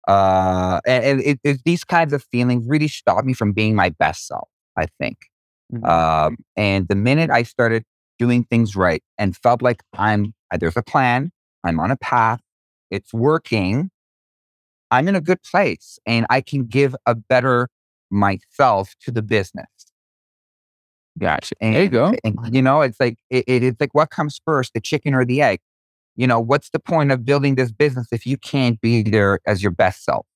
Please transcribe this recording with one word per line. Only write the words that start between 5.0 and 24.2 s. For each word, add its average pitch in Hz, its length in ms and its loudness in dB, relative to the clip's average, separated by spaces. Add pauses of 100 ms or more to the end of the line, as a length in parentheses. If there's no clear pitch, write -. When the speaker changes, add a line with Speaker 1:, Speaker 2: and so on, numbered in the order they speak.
Speaker 2:
Mm-hmm. 120 140 -8
Speaker 1:
Um, 80 520 0 (200)
and 98 300 0
the 101 80 -2
minute 139 340 0
I 120 140 2
started 113 400 -2 (340)
doing 120 260 2
things 113 320 -2
right 90 280 0 (160)
and 98 180 -2
felt 120 240 0
like 123 220 -2 (100)
I'm, 104 400 -2 (180)
uh, 90 60 -6
there's 82 180 -2
a - 60 0
plan, 131 500 -2 (320)
I'm 82 160 -2
on 92 120 -2
a 135 60 -2
path, 117 440 0 (480)
it's - 240 -10
working, 120 760 0 (1000)
I'm 131 180 2
in 196 80 0
a 175 60 0
good 180 220 -2
place, - 640 -4
and 117 240 0
I 135 100 2
can 135 240 -4
give 135 300 0 (100)
a 120 80 2
better 123 560 0 (400)
myself 101 920 0
to 131 100 -10
the 117 100 -4
business. 104 460 -4 (1500)
Speaker 2:
Gotcha. - 420 -4
Speaker 1:
And, 110 140 2
Speaker 2:
There 165 80 4
you 202 60 2
go. 135 240 2 (100)
Speaker 1:
and, 107 140 -2 (140)
you 131 100 2
know, 135 200 4
it's 127 180 -2
like, 120 180 0 (120)
it, 127 180 0
it, 123 160 2
it's 127 180 -2
like, 139 120 -2
what - 160 2
comes 151 360 -6